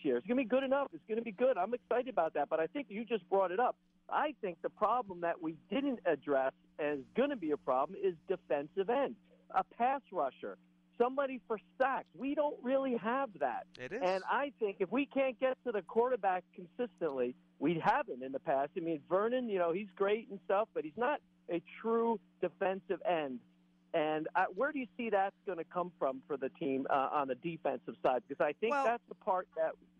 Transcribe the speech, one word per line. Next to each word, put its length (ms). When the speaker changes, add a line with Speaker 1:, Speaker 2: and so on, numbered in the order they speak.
Speaker 1:
year. 140
It's 100
gonna 140
be 60
good 160
enough. 300
It's 160
gonna 140
be 80
good. 260
I'm 160
excited 360
about 260
that, 120
but 120
I 80
think 220
you 160
just 240
brought 220
it 80
up. 160
I 340
think 200
the 80
problem 520
that 200
we 140
didn't 340
address 460
and 220
is 60
gonna 220
be 140
a 60
problem 460
is 100
defensive 640
end, 240
a 140
pass 380
rusher, 460
somebody 520
for 100
sacks. 260
We 200
don't 260
really 360
have 320
that. 260
Speaker 2:
It 140
is. 100
Speaker 1:
And 260
I 300
think 200
if 120
we 160
can't 320
get 260
to 60
the 100
quarterback 640
consistently, 800
we 260
haven't 380
in 100
the 80
past. 380
I 40
mean, 280
Vernon, 400
you 80
know, 140
he's 240
great 340
and 160
stuff, 300
but 80
he's 140
not 220
a 140
true 380
defensive 680
end. 300
And 400
I, 100
where 160
do 80
you 80
see 120
that's 260
gonna 160
come 360
from 280
for 100
the 120
team, 400
uh, 220
on 160
the 80
defensive 680
side? 240
Because 160
I 100
think 200
Speaker 2:
Well 120
Speaker 1:
that's 240
the 60
part 400
that 160